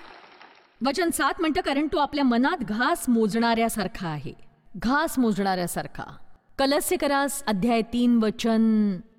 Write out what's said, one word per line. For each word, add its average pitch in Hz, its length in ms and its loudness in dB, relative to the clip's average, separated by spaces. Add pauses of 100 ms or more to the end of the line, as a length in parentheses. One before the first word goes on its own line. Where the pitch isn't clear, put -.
(880)
वचन 339 240 0
सात 311 300 0
म्हणतं, 330 200 0
"कारण 302 320 0
तो 330 60 0
आपल्या 285 260 0
मनात 262 340 2
घास 254 500 -2
मोजणाऱ्यासारखा 226 1000 0
आहे." 151 380 -10 (300)
घास 285 420 0
मोजणाऱ्यासारखा. 185 1000 -2 (420)
कलस्यकरास 277 880 0
अध्याय 220 360 2
तीन 240 400 2
वचन 220 720 2 (220)